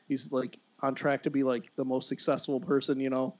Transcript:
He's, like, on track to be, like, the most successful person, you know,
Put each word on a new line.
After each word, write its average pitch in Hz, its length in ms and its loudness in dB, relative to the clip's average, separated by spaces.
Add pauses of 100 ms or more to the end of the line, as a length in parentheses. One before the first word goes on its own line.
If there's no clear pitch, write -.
He's, 135 240 -4
like, 127 260 -2 (220)
on 135 140 0
track 139 300 0
to 156 60 0
be, 139 120 2
like, 123 340 0
the 135 80 0
most 131 240 -2
successful 135 500 0
person, 139 400 2
you 135 120 0
know, 131 300 0